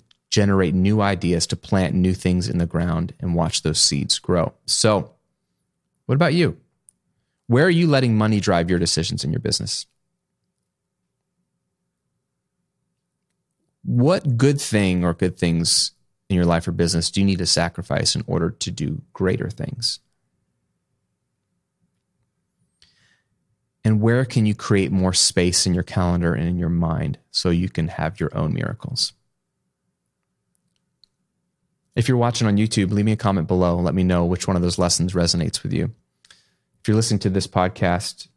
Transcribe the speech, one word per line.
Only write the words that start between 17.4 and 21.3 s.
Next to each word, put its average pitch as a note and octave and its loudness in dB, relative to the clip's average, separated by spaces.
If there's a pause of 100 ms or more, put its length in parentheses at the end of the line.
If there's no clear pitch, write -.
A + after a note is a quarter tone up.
sacrifice - -2
in - -6
order E2+ -2
to - -8
do - -6 (100)
greater - -2
things? - -8 (3750)